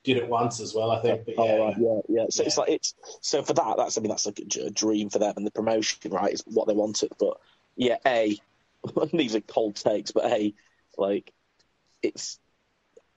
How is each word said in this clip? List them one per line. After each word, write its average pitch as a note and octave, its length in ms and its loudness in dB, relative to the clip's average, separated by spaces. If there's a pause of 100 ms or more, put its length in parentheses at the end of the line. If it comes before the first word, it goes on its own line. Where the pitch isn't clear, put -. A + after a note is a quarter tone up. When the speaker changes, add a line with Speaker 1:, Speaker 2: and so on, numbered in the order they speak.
Speaker 1:
did C3 140 2
it A#2 120 0
once A#2+ 300 0
as G#2+ 160 -6
well, A2+ 160 0
I A2+ 100 2
think. A2+ 240 0
But A2+ 140 -8
Speaker 2:
Oh, A#2 80 4
Speaker 1:
yeah, A2 180 4
Speaker 2:
right, G#2 140 0
yeah, A2+ 300 2
yeah. A2 200 2
So - 140 0
Speaker 1:
yeah. - 60 -2
Speaker 2:
it's - 100 0
like, - 120 2
it's, - 240 -2 (260)
so C#3+ 220 -2
for C#3+ 120 0
that, C#3 220 2
that's, A2+ 200 0
I A#2 40 -2
mean, G#2+ 100 0
that's - 160 -4
like G#2 140 -8
a, - 260 -6
a - 40 -6
dream G#2+ 400 0
for G#2 100 0
them G2+ 160 0
and G#2 100 -4
the - 60 -4
promotion, A2 580 -2
right? G2+ 220 0
It's - 100 -6
what A2 240 0
they G#2+ 80 2
wanted. G#2+ 460 0
But G2+ 180 2 (380)
yeah, A#2 280 2
A, A2+ 320 2 (380)
<laughs> - 380 -2
these B2 240 2
are G#2+ 40 0
cold A2 360 -2
takes, G#2 340 0
but G#2+ 140 0
A, G#2+ 280 0 (460)
like, G2 340 -2 (720)
it's - 380 -6 (760)